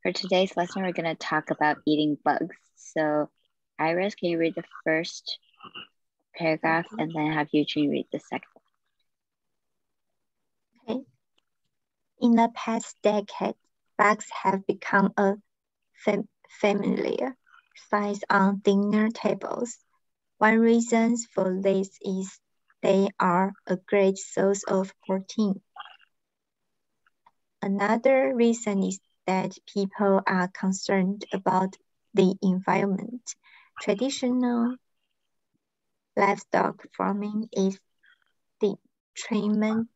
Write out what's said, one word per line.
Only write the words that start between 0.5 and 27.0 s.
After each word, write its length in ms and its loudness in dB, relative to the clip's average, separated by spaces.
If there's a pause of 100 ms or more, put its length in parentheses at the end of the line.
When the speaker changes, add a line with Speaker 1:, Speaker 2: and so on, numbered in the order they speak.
Speaker 1:
lesson, 260 -4
we're 100 -2
gonna 240 -4
talk 340 -4
about 340 0
eating 400 0
bugs. 300 -2 (220)
So, 540 -2 (500)
Iris, 340 -2
can 140 -4
you 100 0
read 160 0
the 80 -10 (220)
first 560 -4 (960)
paragraph 560 0
Speaker 2:
Okay. 100 -6
Speaker 1:
and 100 -4
then 200 -2
have 180 -2
Eugene 400 0
read 220 -4
the 80 -6
second 260 -12 (2500)
one? 140 -4
Speaker 2:
Okay. 80 -12 (1120)
In 160 6
the 180 6
past 480 -6
decade, 540 -2 (420)
bugs 320 2
have 340 -2
become 520 0
a 180 2 (680)
fam-, 240 -2 (320)
familiar 760 -2 (540)
sight 400 -2
on 300 4
dinner 480 4
tables. 720 -4 (600)
One 220 6
reason 560 4
for 440 -2
this 420 0
is 360 -6 (440)
they 260 4 (100)
are 340 2 (140)
a 120 -2
great 400 2
source 440 -2
of 320 -2 (100)
protein. 560 -2 (2000)